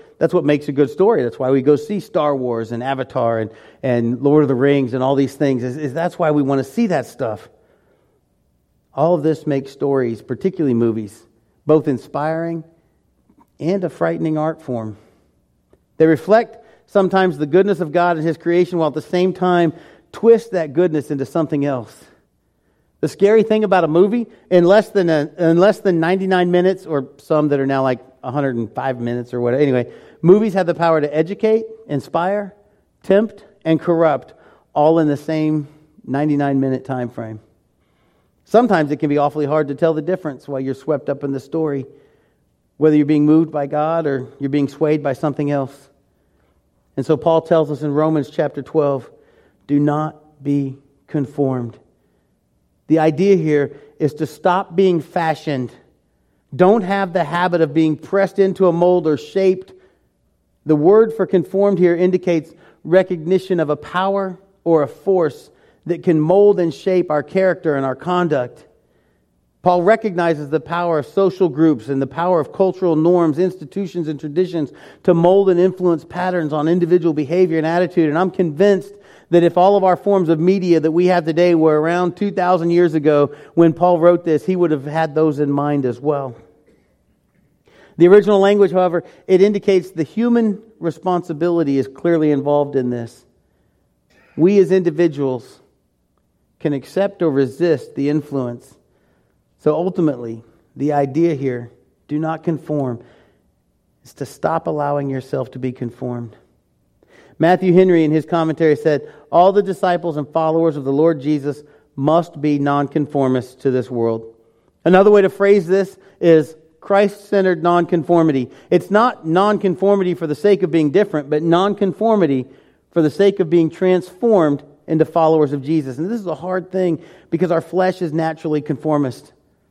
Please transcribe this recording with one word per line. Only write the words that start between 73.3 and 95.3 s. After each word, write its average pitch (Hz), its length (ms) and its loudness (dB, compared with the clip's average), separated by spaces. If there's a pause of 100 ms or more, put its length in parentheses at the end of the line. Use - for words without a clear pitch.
institutions, 180 640 -6
and 151 120 -8
traditions 156 540 -4 (300)
to 185 100 4
mold 190 380 4
and 175 80 2
influence 180 460 0
patterns 180 480 -4
on 151 160 -2
individual 170 440 2
behavior 160 460 0
and 156 80 -2
attitude. 170 420 0
And 147 80 -2
I'm 180 140 0
convinced 180 640 0 (360)
that 170 120 4
if 170 160 2
all 196 180 4
of 190 60 0
our 185 140 2
forms 190 320 0
of 160 100 2
media 180 400 2
that 156 140 0
we 180 140 2
have 175 180 2
today 170 320 2
were 156 220 4
around 175 380 -2
two 202 140 -2
thousand 180 400 0
years 170 240 4
ago 147 400 2 (200)
when 165 180 6
Paul 175 260 2
wrote 175 260 4
this, 156 220 0
he 190 80 0
would 175 160 0
have 139 160 -4
had 151 300 -4
those 156 240 2
in 143 100 0
mind 143 340 -2
as 123 160 -4
well. 139 360 -4 (1600)
The 165 80 6
original 202 320 6
language, 196 320 4
however, 180 320 0 (240)
it 185 160 4
indicates 196 480 0
the 156 140 -6
human 233 580 -2 (160)
responsibility 170 1000 -2
is 131 100 -2
clearly 160 420 0
involved 143 460 0
in 123 140 -2
this. 117 360 -10 (1080)
We 190 240 4
as 175 100 2
individuals 151 920 -2 (1000)